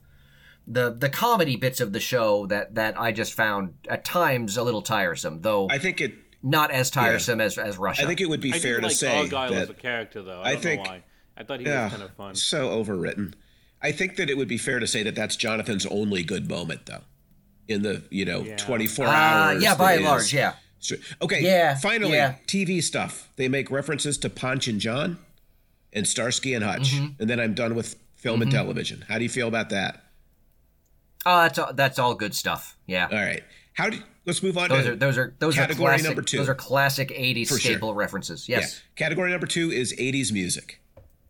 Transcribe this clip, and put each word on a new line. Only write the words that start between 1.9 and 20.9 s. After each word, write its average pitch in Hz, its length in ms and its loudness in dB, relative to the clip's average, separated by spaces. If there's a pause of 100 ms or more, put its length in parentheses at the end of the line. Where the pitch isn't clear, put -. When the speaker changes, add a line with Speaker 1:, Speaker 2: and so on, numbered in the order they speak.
Speaker 1:
the 113 60 -2
show 104 460 2
that, 101 300 -2
that 110 240 0
I 117 120 0
just 104 200 -2
found 101 420 0 (140)
at 117 160 -4
times 127 540 2
a 120 40 0
little 110 200 0
tiresome, 87 580 -2
though 101 300 2
Speaker 2:
I 139 80 0
think 185 240 -2
it 127 120 -4 (280)
Speaker 1:
not 151 280 2
as 127 240 2
Speaker 2:
Yeah. 131 80 2
Speaker 1:
tiresome 113 380 2
as, 104 180 0
as 104 200 -4
Russia. 95 240 0
Speaker 2:
I 147 40 2
think 175 140 -2
it 185 80 0
would 147 140 -2
be 135 100 -2
Speaker 3:
I 170 60 0
Speaker 2:
fair 123 160 0
Speaker 3:
did 113 80 0
Speaker 2:
to - 60 0
Speaker 3:
like 147 80 0
Speaker 2:
say 135 240 2
Speaker 3:
Argyle 135 320 -2
Speaker 2:
that - 100 0
Speaker 3:
as - 80 -6
a - 40 -14
character, 113 480 -8
though. 92 200 -12
I 120 80 -2
Speaker 2:
I - 20 2
Speaker 3:
don't 147 100 -4
Speaker 2:
think 147 220 -2
Speaker 3:
know 92 60 -6
why. 92 120 -14 (340)
I 117 80 -14
thought 135 160 -8
he 131 60 -6
Speaker 2:
Yeah, 139 180 0
Speaker 3:
was 98 80 -4
kind 104 120 -10
of 95 100 -16
fun. 98 200 -12
Speaker 2:
so 139 340 0 (160)
overwritten. 92 480 -4 (500)
I 147 80 0
think 185 260 -2
that 180 120 0
it 139 80 2
would 131 120 0
be 117 100 -2
fair 123 220 -2
to 110 60 -2
say 110 160 0
that 104 120 -2
that's 110 200 -2
Jonathan's 110 520 -2
only 101 360 0
good 82 260 -2
moment, 80 380 -6
though, 52 140 -12 (640)
in 101 160 0
the, 95 280 -2
you 95 140 0
know, 90 180 -2
Speaker 3:
Yeah. 107 140 -8
Speaker 2:
twenty-four 120 500 -2
Speaker 1:
Uh, - 40 4
Speaker 2:
hours 156 540 6
Speaker 1:
yeah, 202 100 6
by 180 180 6
Speaker 2:
that 165 40 6
Speaker 1:
and - 80 2
large, 139 220 4
Speaker 2:
is - 80 0
Speaker 1:
yeah. 110 180 2 (260)
Speaker 2:
So, - 160 -6 (260)